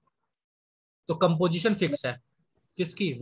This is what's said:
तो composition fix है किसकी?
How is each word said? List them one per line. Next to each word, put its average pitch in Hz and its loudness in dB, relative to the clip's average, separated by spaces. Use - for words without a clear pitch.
तो 165 0
composition 170 2
fix 160 -2
है 120 -6
किसकी? 175 -2